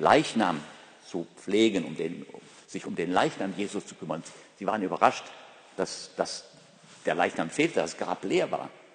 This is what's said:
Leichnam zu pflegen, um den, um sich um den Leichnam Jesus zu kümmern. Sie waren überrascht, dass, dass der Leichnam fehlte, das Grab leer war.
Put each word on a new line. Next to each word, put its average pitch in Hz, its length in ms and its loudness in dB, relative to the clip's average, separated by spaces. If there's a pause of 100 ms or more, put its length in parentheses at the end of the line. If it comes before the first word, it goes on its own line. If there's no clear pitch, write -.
Leichnam 95 600 4 (460)
zu 85 200 -6 (100)
pflegen, 101 480 4
um 80 120 -8
den, 80 280 -4
um - 160 -16 (260)
sich - 200 -10
um 92 100 -6
den 87 160 -2
Leichnam 98 440 2
Jesus 98 300 -4
zu - 80 -16
kümmern. 80 280 -6 (360)
Sie 98 80 -8
waren 104 160 0
überrascht, 92 420 2 (520)
dass, - 400 -4
dass - 280 -4 (640)
der 82 80 2
Leichnam 87 360 0
fehlte, 160 260 0
das 80 200 2
Grab 90 280 -4
leer 151 260 0
war. - 180 -4 (260)